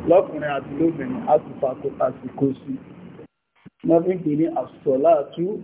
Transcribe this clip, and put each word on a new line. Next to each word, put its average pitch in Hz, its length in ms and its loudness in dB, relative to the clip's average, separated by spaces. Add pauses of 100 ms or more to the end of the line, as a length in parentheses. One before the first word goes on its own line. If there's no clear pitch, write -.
Lọ́kùnrin 156 460 2
àti 139 220 -6
lóbìnrin, 139 520 -2
a 147 120 4
ti - 180 0
fàkó 135 420 -4
àsìkò 131 560 -4
sí. 135 220 -10 (1080)
Wọ́n 165 220 4
fi 180 100 0
ń 180 60 -4
pè 151 140 -2
ní 156 140 0
as-salatu 147 1000 0 (180)